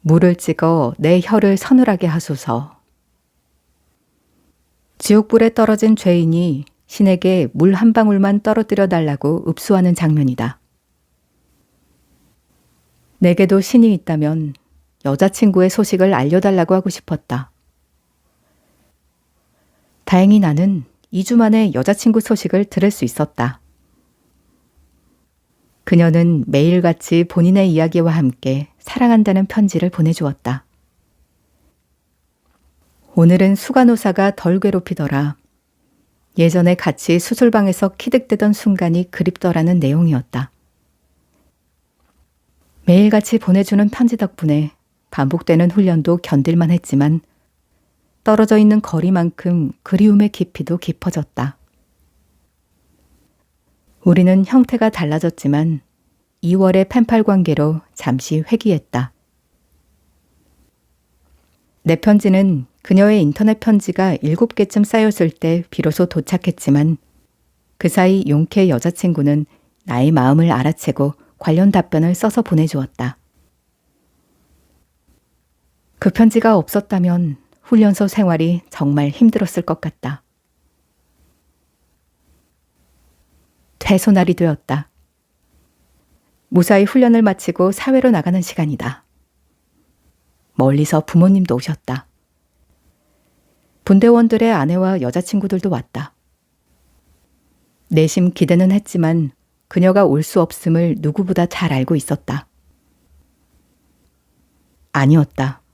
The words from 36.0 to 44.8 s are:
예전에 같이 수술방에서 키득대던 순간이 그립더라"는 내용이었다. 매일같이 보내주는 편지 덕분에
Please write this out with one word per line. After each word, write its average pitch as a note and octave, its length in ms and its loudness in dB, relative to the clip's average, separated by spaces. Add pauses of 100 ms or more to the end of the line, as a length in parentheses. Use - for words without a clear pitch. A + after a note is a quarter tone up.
예전에 F3 360 2
같이 E3+ 440 -2
수술방에서 G3+ 760 0
키득대던 G#3+ 580 -2
순간이 F3+ 580 -2
그립더라"는 F3 680 0
내용이었다. C#3 680 -2 (2250)
매일같이 G#3 520 2
보내주는 G3 520 0
편지 A3+ 280 -2
덕분에 D3+ 540 -2 (400)